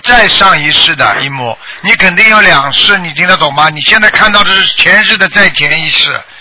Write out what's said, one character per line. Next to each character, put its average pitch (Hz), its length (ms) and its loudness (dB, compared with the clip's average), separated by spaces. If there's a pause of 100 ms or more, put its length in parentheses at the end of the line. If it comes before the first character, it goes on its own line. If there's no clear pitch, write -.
再 240 220 4
上 - 300 2
一 147 120 -2
世 156 260 0
的 113 260 0
一 139 60 -6
幕， 131 300 -8 (240)
你 196 140 -2
肯 185 200 0
定 214 140 2
有 214 100 4
两 147 320 2
世， 202 260 0
你 175 120 -8
听 160 180 -4
得 185 80 2
懂 151 180 -2
吗？ 151 200 2
你 151 80 -10
现 220 180 0
在 214 100 2
看 208 220 0
到 208 100 2
的 196 100 0
是 190 240 0
前 196 280 2
世 202 140 0
的 185 120 0
再 196 200 0
前 151 320 -2
一 160 80 -4
世， 147 240 0 (280)